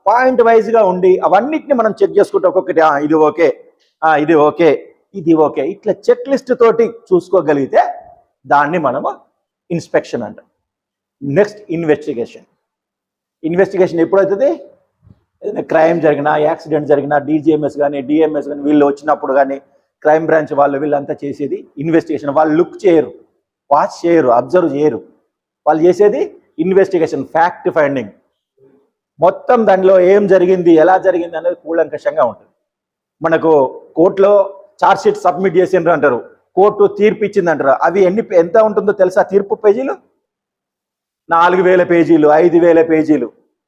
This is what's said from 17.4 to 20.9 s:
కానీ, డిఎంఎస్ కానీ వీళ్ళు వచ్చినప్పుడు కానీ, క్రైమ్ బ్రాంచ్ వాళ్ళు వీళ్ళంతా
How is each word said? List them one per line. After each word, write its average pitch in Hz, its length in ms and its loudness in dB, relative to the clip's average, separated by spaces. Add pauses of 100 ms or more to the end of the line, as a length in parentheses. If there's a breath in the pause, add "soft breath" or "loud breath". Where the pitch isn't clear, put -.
కానీ, 143 240 -4
డిఎంఎస్ 147 460 -2
కానీ 143 140 -12
వీళ్ళు 143 240 2
వచ్చినప్పుడు 143 480 -4
కానీ, 139 260 0 (420)
క్రైమ్ 160 240 0
బ్రాంచ్ 156 280 -2
వాళ్ళు 143 260 0
వీళ్ళంతా 143 360 -4 (100)